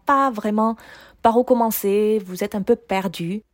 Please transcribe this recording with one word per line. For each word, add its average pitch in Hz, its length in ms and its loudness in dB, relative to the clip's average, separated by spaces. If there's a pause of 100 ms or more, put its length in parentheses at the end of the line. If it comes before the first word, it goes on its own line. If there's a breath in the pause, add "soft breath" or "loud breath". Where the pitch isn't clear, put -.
pas 277 260 2
vraiment 220 460 -2 (460 loud breath)
par 233 160 4
où 247 40 6
commencer, 214 840 0
vous 185 180 -8
êtes 208 100 -6
un 202 80 -4
peu 233 140 2
perdu 190 640 -6 (140)